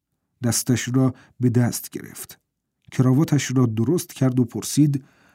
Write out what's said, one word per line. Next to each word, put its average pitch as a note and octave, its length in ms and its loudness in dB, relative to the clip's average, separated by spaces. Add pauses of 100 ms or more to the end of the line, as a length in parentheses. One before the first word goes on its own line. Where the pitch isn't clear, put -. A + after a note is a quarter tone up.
(440)
دستش A#2+ 500 -2
را D#3 200 2 (260)
به A#2+ 100 2
دست A#2 400 0
گرفت. - 500 -16 (520)
کراواتش C3+ 640 2
را B2+ 100 4
درست A#2 480 -2
کرد B2+ 260 0
و B2 60 4
پرسید: C#3 580 0 (320)